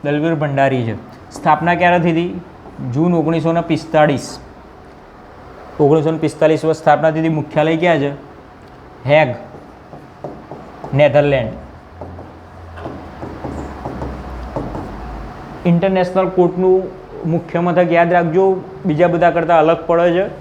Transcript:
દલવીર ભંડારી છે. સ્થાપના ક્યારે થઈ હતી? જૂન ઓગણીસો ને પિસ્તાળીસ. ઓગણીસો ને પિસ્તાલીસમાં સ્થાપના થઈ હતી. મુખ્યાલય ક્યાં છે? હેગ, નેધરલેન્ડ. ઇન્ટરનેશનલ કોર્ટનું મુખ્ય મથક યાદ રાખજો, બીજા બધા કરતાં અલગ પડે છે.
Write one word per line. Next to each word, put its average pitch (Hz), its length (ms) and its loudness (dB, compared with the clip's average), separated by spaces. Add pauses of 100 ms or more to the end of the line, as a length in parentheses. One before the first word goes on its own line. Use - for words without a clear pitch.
દલવીર 147 300 0
ભંડારી 139 500 0
છે. 113 260 -8 (220)
સ્થાપના 165 420 2
ક્યારે 175 240 4
થઈ 170 140 2
હતી? 175 280 -2 (520)
જૂન 165 220 2
ઓગણીસો 160 380 0
ને 170 80 2
પિસ્તાળીસ. 151 800 0 (1400)
ઓગણીસો 151 300 4
ને 160 80 -2
પિસ્તાલીસમાં 156 560 0
સ્થાપના 151 360 2
થઈ 156 100 -2
હતી. 160 80 0
મુખ્યાલય 156 480 0
ક્યાં 165 220 2
છે? 139 120 -2 (960)
હેગ, 143 280 4 (1600)
નેધરલેન્ડ. 139 580 4 (4000)
ઇન્ટરનેશનલ 185 640 2
કોર્ટનું 180 540 2 (480)
મુખ્ય 170 300 -2
મથક 175 320 2
યાદ 170 200 4
રાખજો, 180 480 2 (260)
બીજા 151 200 4
બધા 170 240 4
કરતાં 160 280 2
અલગ 160 280 2
પડે 170 260 4
છે. 185 140 0 (140)